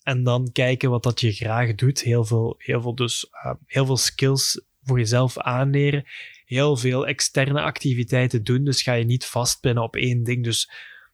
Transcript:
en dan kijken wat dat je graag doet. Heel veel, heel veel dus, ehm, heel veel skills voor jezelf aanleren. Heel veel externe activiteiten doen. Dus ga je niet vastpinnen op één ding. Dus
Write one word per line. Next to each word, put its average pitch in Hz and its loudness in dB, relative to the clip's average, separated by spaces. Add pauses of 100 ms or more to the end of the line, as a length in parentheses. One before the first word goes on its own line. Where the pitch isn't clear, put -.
en 127 0
dan 123 2
kijken 127 2
wat 120 0
dat 120 0
je 113 2
graag 113 0
doet. 127 2
Heel 120 2
veel, 113 0
heel 120 -2
veel 120 -4
dus, 120 -4
ehm, - -10 (120)
heel 135 0
veel 131 0
skills - 0 (180)
voor 131 2
jezelf 123 2
aanleren. 139 0 (400)
Heel 139 2
veel 127 0
externe 139 0
activiteiten 127 0
doen. 127 2
Dus 135 0
ga 127 0
je 117 2
niet 123 0
vastpinnen 120 0
op 113 -6
één 123 0
ding. 120 -2
Dus 113 -2 (440)